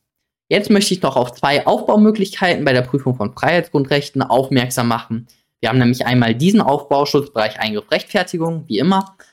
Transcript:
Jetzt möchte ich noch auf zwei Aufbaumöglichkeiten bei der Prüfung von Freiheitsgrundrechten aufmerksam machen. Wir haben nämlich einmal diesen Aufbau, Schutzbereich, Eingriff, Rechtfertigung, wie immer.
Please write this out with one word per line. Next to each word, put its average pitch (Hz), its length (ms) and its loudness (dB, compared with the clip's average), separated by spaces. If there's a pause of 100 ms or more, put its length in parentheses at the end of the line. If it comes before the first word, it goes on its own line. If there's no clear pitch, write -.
(500)
Jetzt 202 200 0
möchte 202 220 2
ich 185 100 -6
noch 143 140 0
auf 127 160 0
zwei 143 340 -2
Aufbaumöglichkeiten 202 960 2
bei 143 80 2
der 127 100 2
Prüfung 127 320 -2
von 110 180 -6
Freiheitsgrundrechten 143 880 -2
aufmerksam 127 680 0
machen. 113 400 -4 (320)
Wir 113 100 -2
haben 123 80 2
nämlich 123 260 2
einmal 117 300 2
diesen 185 260 2
Aufbau, 143 460 0
Schutzbereich, 117 540 -2
Eingriff, 107 300 -6
Rechtfertigung, 165 760 -4
wie 107 120 -4
immer. 190 380 0 (160)